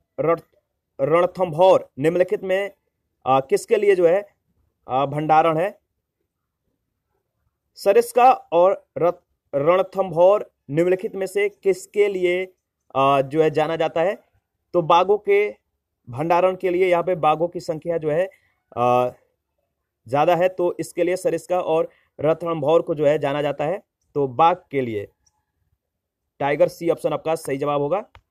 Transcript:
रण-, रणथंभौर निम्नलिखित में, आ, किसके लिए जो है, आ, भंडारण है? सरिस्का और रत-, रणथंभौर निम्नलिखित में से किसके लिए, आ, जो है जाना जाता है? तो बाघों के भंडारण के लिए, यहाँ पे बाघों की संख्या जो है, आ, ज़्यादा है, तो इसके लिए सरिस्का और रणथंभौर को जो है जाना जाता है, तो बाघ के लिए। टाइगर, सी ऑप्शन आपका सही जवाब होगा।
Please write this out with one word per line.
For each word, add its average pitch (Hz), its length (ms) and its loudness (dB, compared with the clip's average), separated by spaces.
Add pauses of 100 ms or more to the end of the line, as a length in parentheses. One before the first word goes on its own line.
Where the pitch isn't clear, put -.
(200)
रण-, 160 220 0 (600)
रणथंभौर 175 880 2 (100)
निम्नलिखित 180 440 0
में, 190 280 -2 (540)
आ, 131 140 2
किसके - 360 -2
लिए 202 200 2
जो 175 120 4
है, 190 280 -2 (520)
आ, 131 180 -2
भंडारण 156 520 2
है? 190 220 -4 (2000)
सरिस्का 233 560 4
और - 560 0 (100)
रत-, 170 300 -2 (280)
रणथंभौर 185 960 2 (180)
निम्नलिखित 180 460 -2
में 190 120 -6
से 202 220 -2
किसके 196 580 -2
लिए, 185 460 -2 (420)
आ, 139 260 2
जो 143 220 0
है 160 80 0
जाना 156 240 -2
जाता 160 260 -2
है? 202 220 -4 (500)
तो 175 80 0
बाघों 185 360 2
के 208 380 0 (540)
भंडारण 175 460 0
के 185 140 -4
लिए, 180 180 0
यहाँ 175 160 2
पे 180 120 -2
बाघों 156 320 0
की 170 120 -10
संख्या 165 380 -6
जो 156 120 -6
है, 180 200 -2 (480)
आ, 123 320 2 (1000)
ज़्यादा 156 280 0
है, 180 140 0
तो 180 300 -4
इसके 170 240 -6
लिए 180 120 -2
सरिस्का 180 460 -4
और 165 280 -2 (300)
रणथंभौर 160 600 0
को 165 140 -6
जो 147 100 -2
है 147 140 2
जाना 143 220 -4
जाता 147 240 -4
है, 190 180 -6 (300)
तो 143 140 -2
बाघ 160 300 2 (140)
के 139 100 -4
लिए। 107 300 -6 (1300)
टाइगर, 147 280 0
सी 170 220 -6
ऑप्शन 151 240 -2
आपका 160 220 -4
सही 143 220 -6
जवाब 143 240 -2
होगा। 175 240 -4 (260)